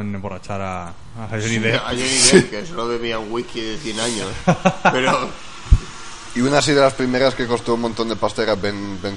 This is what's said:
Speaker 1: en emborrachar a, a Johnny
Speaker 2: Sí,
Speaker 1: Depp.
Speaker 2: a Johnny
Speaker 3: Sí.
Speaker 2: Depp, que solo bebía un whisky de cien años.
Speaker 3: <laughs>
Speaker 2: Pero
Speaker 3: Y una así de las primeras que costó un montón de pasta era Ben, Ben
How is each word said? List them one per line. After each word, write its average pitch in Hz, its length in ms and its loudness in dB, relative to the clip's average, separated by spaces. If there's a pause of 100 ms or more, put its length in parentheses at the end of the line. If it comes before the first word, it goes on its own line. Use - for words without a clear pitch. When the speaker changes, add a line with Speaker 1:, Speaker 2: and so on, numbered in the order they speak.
Speaker 1:
en 104 120 -4
emborrachar 98 480 -8
a, 92 280 -6
a 85 40 -12 (380)
Johnny 110 120 -2
Speaker 2:
Sí, 113 180 0
Speaker 1:
Depp. 113 220 2
Speaker 2:
a 110 80 -6
Johnny 123 180 -2
Speaker 3:
Sí. 131 280 6
Speaker 2:
Depp, 147 140 6
que 104 160 -6
solo 117 220 -4
bebía 117 320 -2
un 107 100 -8
whisky 117 300 -4
de 110 180 -4
cien 107 220 -6
años. 110 280 -2 (160)
Speaker 3:
<laughs> - 460 2
Speaker 2:
Pero 127 380 0 (1040)
Speaker 3:
Y 120 60 0
una 139 180 4
así 147 140 2
de 139 80 6
las 135 140 6
primeras 127 420 2
que 127 100 -2
costó 117 280 0
un 117 80 0
montón 113 260 -2
de 110 80 -2
pasta 110 260 0
era 107 140 2
Ben, 101 440 -4
Ben 101 160 -6